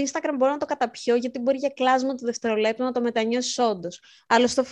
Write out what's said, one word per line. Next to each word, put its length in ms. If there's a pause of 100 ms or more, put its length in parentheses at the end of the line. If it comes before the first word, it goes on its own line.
στο 160
Instagram 160
μπορώ 160
να 60
το 80
καταπιώ, 500
γιατί 220
μπορεί 200
για 100
κλάσμα 460
του 100
δευτερολέπτου 600
να 80
το 80
μετανιώσεις 580
όντως. 420 (260)
Αλλά 220
στο 240